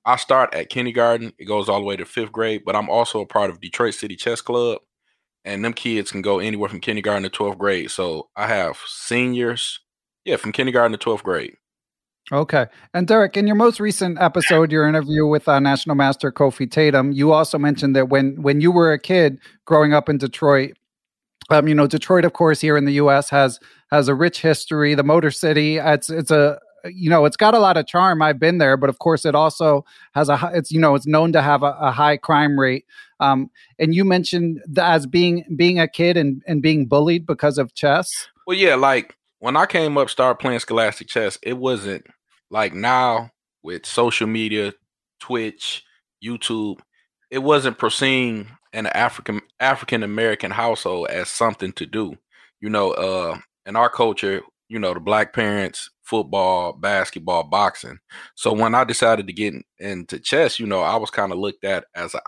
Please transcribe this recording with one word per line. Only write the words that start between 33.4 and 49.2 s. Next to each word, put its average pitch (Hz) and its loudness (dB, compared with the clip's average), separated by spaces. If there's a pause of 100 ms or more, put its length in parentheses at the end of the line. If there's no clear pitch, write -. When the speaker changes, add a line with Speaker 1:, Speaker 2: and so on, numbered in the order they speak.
Speaker 2:
and 160 2
you 190 4
mentioned 175 0
the, 165 -2
as 165 2
being, 175 2 (120)
being 175 2
a 160 2
kid 170 0
and, 139 0
and 151 -2
being 151 2
bullied 160 2
because 147 0
of 127 -4
chess. - -2 (180)
Speaker 1:
Well, 185 -2
yeah, 175 4
like, 135 2 (260)
when 131 0
I 185 4
came 151 0
up, 139 2
started 127 0
playing 123 -2
scholastic 113 -2
chess, 107 -4
it 123 -6
wasn't 101 -6 (440)
like 104 -2
now 120 -2 (320)
with 85 -12
social 117 0
media, 107 -4 (480)
Twitch, - -8 (400)
YouTube. 110 -8 (500)
It 135 -6
wasn't 135 2
perceived 120 -2 (240)
in 110 -8
an - -4
African, 113 -4 (180)